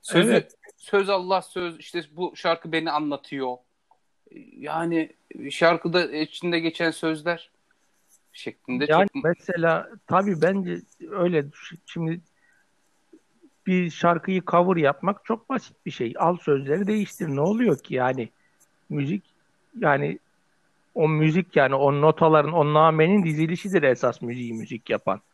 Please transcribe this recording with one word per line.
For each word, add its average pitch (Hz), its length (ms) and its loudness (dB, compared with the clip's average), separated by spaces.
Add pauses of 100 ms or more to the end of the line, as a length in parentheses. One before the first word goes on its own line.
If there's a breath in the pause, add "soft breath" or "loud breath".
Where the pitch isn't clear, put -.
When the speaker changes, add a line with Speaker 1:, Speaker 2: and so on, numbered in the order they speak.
Speaker 1:
Sözü, 185 300 2
Speaker 2:
Evet. - 240 0 (220)
Speaker 1:
söz 196 320 0
Allah 185 320 0
söz, 175 380 -10
işte - 220 -10 (100)
bu 165 240 -8
şarkı 165 360 -4
beni 160 200 -2
anlatıyor. 143 680 -6 (1000)
Yani 160 560 -4 (380)
şarkıda 170 600 2
içinde 165 480 -4
geçen 165 320 -2
sözler 160 580 -4 (840)
şeklinde 123 540 -6
Speaker 2:
Yani 170 260 4
Speaker 1:
çok 139 100 -8
Speaker 2:
mesela 165 680 -2 (180)
tabii 180 340 2
bence 175 400 -2 (280)
öyle 165 420 0
düş-, - 340 -20
şimdi 170 360 -6 (1500)
bir 180 220 0
şarkıyı 175 580 0
cover 175 280 2
yapmak 165 500 0
çok - 240 -6
basit - 360 -8
bir 165 60 -8
şey. 120 260 -6
Al 175 200 2
sözleri 147 500 0
değiştir. 208 400 -4
Ne 139 140 -2
oluyor 208 380 2
ki - 160 -10
yani? 127 340 -2 (600)
Müzik 147 340 -4 (560)
yani 143 400 0 (760)
o 156 140 2
müzik 156 460 2
yani 135 200 4
o 143 260 2
notaların, 156 520 4
o 151 200 2
namenin 160 500 4
dizilişidir 165 600 0
esas 127 380 2
müziği 120 320 -8
müzik 113 360 -12
yapan. 101 320 -2 (120)